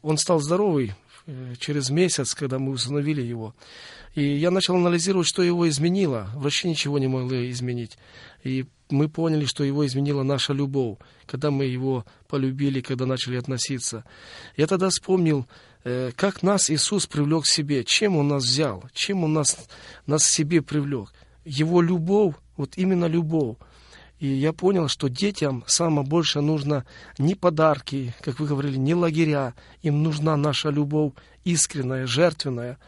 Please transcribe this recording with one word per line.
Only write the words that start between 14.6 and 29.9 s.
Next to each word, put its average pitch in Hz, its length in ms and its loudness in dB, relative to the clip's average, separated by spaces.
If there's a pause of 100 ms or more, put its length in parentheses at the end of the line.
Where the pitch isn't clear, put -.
тогда 190 220 2
вспомнил, 165 580 2 (360)
э, 127 320 -4
как - 280 0
нас 190 260 4
Иисус 160 380 0
привлёк 147 380 0
к - 20 4
себе, 143 360 0
чем 196 340 2
Он 143 100 4
нас 143 160 0
взял, 120 400 0 (100)
чем 196 300 -2
Он 156 100 2
нас, - 340 -2 (380)
нас 151 180 2
к - 40 4
себе 160 340 2
привлёк. 143 500 -4 (320)
Его 160 380 2
любовь, 175 540 2 (200)
вот - 220 -6
именно 185 280 2
любовь. 160 520 0 (640)
И 143 80 -4
я 139 260 0
понял, 180 340 2
что 139 220 -2
детям 135 560 -2
самое 151 420 2
больше 156 320 2
нужно 147 460 0 (320)
не 151 180 2
подарки, 143 840 2
как 127 180 -6
вы 151 80 -2
говорили, 139 300 -2
не 135 160 2
лагеря. 156 600 2 (280)
Им 147 220 2